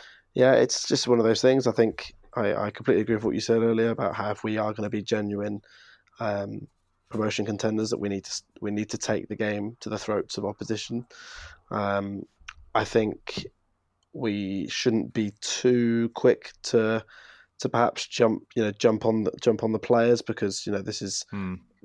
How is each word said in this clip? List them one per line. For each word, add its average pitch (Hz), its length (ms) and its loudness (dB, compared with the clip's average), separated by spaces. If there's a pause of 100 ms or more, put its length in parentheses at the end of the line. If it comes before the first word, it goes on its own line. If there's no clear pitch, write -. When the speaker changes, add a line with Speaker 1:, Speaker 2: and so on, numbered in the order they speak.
(320)
Speaker 1:
yeah, 127 220 6
it's - 340 2
just - 180 0
one 120 120 4
of 113 80 4
those 113 160 2
things. 131 240 6
I 117 60 2
think - 420 0 (200)
I, 107 200 0
I 101 160 -4
completely 110 320 2
agree 113 140 0
with 107 80 -2
what 101 100 0
you 107 60 -2
said 113 220 2
earlier 113 280 2
about 107 240 -2
how 104 160 -4
if 104 140 -8
we 110 120 -2
are 107 160 -2
gonna 104 180 -6
be 107 120 -4
genuine, 104 580 -4 (600)
um, 104 460 -6 (440)
promotion 107 360 -2
contenders, 110 440 -2
that - 100 -2
we 101 80 -2
need 98 160 -4
to - 60 -14
s-, - 120 -10 (180)
we 104 100 -6
need 104 200 -4
to 104 80 -6
take - 300 -4
the 104 80 -8
game 107 440 -4
to - 100 -10
the 107 80 -4
throats - 400 -4
of 104 80 -6
opposition. 117 600 -6 (640)
Um, 101 540 -2 (500)
I 110 100 2
think - 640 -2 (640)
we 101 560 -4
shouldn't - 440 0
be 107 280 -2
too 117 720 2
quick - 380 2 (120)
to, 110 400 2 (560)
to - 80 -2
perhaps - 380 2
jump, 110 360 2 (120)
you 113 100 2
know, 104 80 0
jump 113 340 2
on 110 180 2
the, - 160 -2
jump 113 220 2
on 113 100 0
the 110 60 0
players, 117 440 4
because, - 440 -4
you 104 60 -4
know, 98 100 -2
this 101 200 -6
is 98 280 -6
Speaker 2:
Hmm. 95 240 -6 (300)